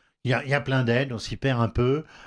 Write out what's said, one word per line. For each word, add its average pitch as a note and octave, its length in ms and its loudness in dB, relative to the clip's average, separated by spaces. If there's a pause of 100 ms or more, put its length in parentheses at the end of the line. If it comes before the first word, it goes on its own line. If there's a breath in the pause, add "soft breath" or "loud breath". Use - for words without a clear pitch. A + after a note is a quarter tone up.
(240)
il B2 80 0
y - 20 4
a, A#2+ 100 0
il B2+ 60 -8
y C3+ 40 0
a C#3+ 80 2
plein C3 220 0
d'aides, B2 280 2
on A2+ 60 -6
s'y A2 180 -8
perd C3 260 0
un A#2 60 2
peu. B2+ 360 0 (240 loud breath)